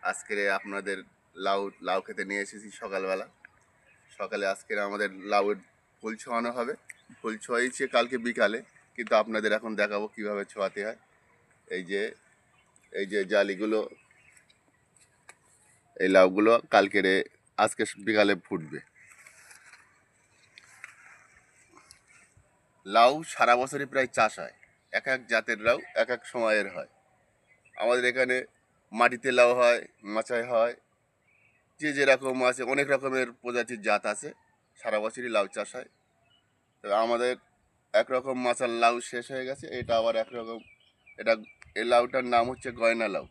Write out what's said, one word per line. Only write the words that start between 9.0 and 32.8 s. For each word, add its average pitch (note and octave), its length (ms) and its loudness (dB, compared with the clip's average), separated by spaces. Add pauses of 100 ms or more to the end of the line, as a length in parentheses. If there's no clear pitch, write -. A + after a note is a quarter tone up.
আপনাদের G#2+ 360 -2
এখন A2 220 -8
দেখাবো G#2 340 -2
কিভাবে G#2 280 -6 (100)
ছোঁয়াতে G2+ 340 -4
হয়। A2+ 120 -10 (760)
এই F#2 140 -6
যে, G2+ 120 -2 (960)
এই G2+ 140 -4
যে G#2 80 0 (120)
জালিগুলো, G2+ 480 2 (2250)
এই F#2 140 4
লাউগুলো F#2+ 360 8 (220)
কালকে G2+ 320 6
রে-, F#2+ 220 2 (360)
আজকে A2 180 -2 (240)
বিকালে G#2+ 280 4 (120)
ফুটবে। D#2+ 340 -6 (4000)
লাউ A#2 260 6 (200)
সারা A#2+ 280 4
বছরই C#3 320 -4
প্রায় C3 240 0
চাষ A2 160 4 (100)
হয়, C2 120 -12 (440)
এক - 160 -4
এক C3 60 -6 (120)
জাতের A2 340 0
লাউ A#2+ 120 4 (240)
এক A#2 140 0
এক - 60 -16 (100)
সময়ের G#2+ 440 0
হয়। - 140 -12 (920)
আমাদের B2 280 2
এখানে B2+ 260 0 (560)
মাটিতে A#2+ 460 -8
লাউ A#2+ 120 6 (100)
হয়, A#2+ 200 2 (340)
মাচায় A#2 380 -4
হয়, A#2 220 0 (1040)
যে D3+ 160 -4
যেরকম C3+ 400 2 (140)
আছে, B2+ 120 -6 (100)
অনেক C#3 220 0